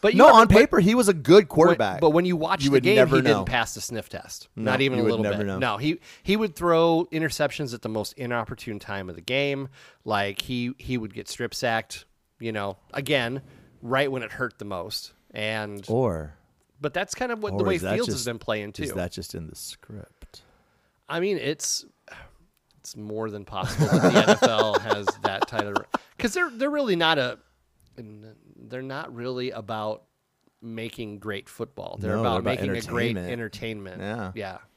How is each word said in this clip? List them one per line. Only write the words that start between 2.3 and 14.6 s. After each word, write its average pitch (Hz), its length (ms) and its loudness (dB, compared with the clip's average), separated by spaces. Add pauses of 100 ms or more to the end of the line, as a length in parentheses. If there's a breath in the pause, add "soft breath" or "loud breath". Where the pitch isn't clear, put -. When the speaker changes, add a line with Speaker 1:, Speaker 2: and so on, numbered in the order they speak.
Speaker 1:
watch 165 260 -2
Speaker 2:
You 139 60 4
Speaker 1:
the 139 60 4
Speaker 2:
would 127 80 6
Speaker 1:
game, 196 120 4
Speaker 2:
never 143 220 6
Speaker 1:
he 127 40 4
Speaker 2:
know. 127 140 4
Speaker 1:
didn't 98 120 -2
pass 120 280 -2
the 104 60 -12
sniff 113 280 -10
test. - 460 -16
Speaker 2:
No, 113 160 -2
Speaker 1:
Not 131 100 0
even 131 160 2
Speaker 2:
you 123 40 0
Speaker 1:
a 117 40 2
Speaker 2:
would 107 60 4
Speaker 1:
little 110 120 0
Speaker 2:
never 104 160 0
Speaker 1:
bit. 104 80 -2
Speaker 2:
know. 95 120 -4
Speaker 1:
No, 113 180 -2
he, 101 220 -2 (240 soft breath)
he 196 140 0
would 214 180 -2
throw 170 560 2
interceptions 147 640 -4
at 113 80 -12
the 117 80 -8
most 110 240 -6
inopportune 120 680 -8
time 98 300 -10
of 82 60 -12
the 87 60 -16
game. 139 460 -2 (380 soft breath)
Like, 101 360 -2
he, 123 380 -6
he 127 180 -6
would 110 160 -8
get - 140 -14
strip - 260 -8
sacked, 113 520 -4 (340)
you 113 140 -6
know, 101 240 -6 (160)
again, 135 480 -2 (400 soft breath)
right 131 280 0
when 127 140 -6
it 107 80 -12
hurt - 260 -6
the 104 80 -14